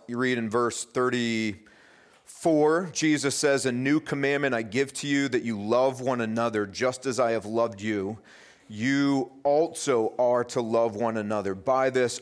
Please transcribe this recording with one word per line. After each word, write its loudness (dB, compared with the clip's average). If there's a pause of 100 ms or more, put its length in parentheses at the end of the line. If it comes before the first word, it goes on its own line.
You -8
read 2
in -2
verse 0
thirty-four, -2
Jesus 0
says, 2
"A 0
new 2
commandment -2
I 0
give -2
to -8
you, 2
that 0
you -4
love 2
one 0
another 0
just -2
as -2
I 4
have -2
loved -2
you. -4 (520)
You 0 (120)
also 2
are 2
to -6
love 2
one -2
another. -2
By 0
this, 0